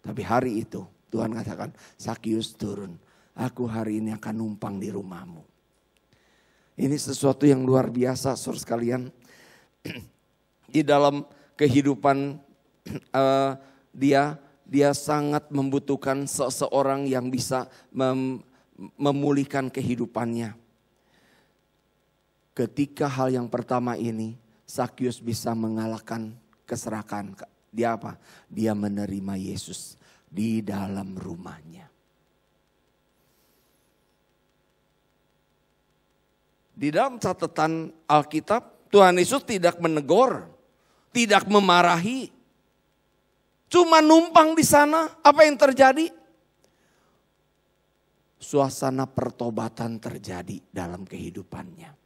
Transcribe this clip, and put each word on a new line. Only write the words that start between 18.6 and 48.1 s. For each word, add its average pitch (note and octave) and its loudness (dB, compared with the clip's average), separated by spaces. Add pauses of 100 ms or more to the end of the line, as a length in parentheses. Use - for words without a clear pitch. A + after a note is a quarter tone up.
memulihkan C#3 0
kehidupannya. A#2 -6 (2000)
Ketika C#3+ -4
hal C3 -2
yang B2 -4
pertama B2 -4
ini, A2+ -8 (280)
Sakius B2 -6
bisa A2+ -6
mengalahkan A2 -8 (320)
keserakahan, G#2 -10 (360)
dia A#2 -2
apa? - -14 (240)
Dia A2 -2
menerima G2+ -6
Yesus - -12 (320)
di A2 -4
dalam G2 -8
rumahnya. E2 -16 (4000)
Di D3 -4
dalam B3 0
catatan D#3+ -4 (160)
Alkitab, D3+ -2
Tuhan F#3 8
Yesus A3+ 2
tidak E3+ 0
menegur, E3+ 2 (640)
tidak G#3 2
memarahi. F#3 4 (1400)
Cuma E4 6
numpang E4 8
di D#4+ 2
sana, D4+ 4 (160)
apa D4 10
yang C#4+ -2
terjadi? C4+ 4 (2250)